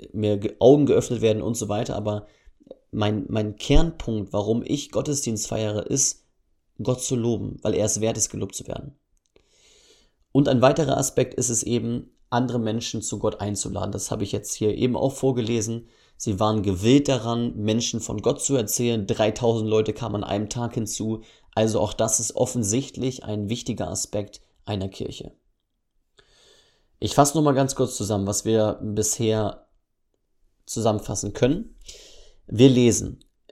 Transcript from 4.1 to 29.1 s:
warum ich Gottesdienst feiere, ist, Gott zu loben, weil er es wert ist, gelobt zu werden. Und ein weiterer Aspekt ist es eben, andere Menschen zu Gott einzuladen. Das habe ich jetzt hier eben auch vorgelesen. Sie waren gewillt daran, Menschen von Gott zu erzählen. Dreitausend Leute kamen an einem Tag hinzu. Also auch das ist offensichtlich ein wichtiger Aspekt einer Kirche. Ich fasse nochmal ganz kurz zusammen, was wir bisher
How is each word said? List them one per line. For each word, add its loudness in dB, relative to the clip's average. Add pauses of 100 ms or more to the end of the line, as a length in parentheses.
warum 0
ich -4
Gottesdienst -4
feiere, -2
ist, -2 (560)
Gott -2
zu -2
loben, -2
weil 0
er 2
es -2
wert 0
ist, -2
gelobt -8
zu -14
werden. -12 (1400)
Und 4
ein 4
weiterer 4
Aspekt 0
ist -2
es -2
eben, -2 (200)
andere 0
Menschen -2
zu -6
Gott -2
einzuladen. -4
Das -6
habe -4
ich -4
jetzt -6
hier 0
eben 0
auch 0
vorgelesen. -2 (280)
Sie -4
waren 2
gewillt 4
daran, -2
Menschen -2
von -6
Gott 0
zu -2
erzählen. 0
Dreitausend 0
Leute 2
kamen -6
an -8
einem -2
Tag -6
hinzu. -4 (320)
Also 2
auch 0
das 0
ist -6
offensichtlich -2
ein -4
wichtiger -6
Aspekt -8 (240)
einer -4
Kirche. -12 (1700)
Ich -4
fasse 4
nochmal 4
ganz 0
kurz -2
zusammen, -2
was -4
wir 2
bisher -2 (1000)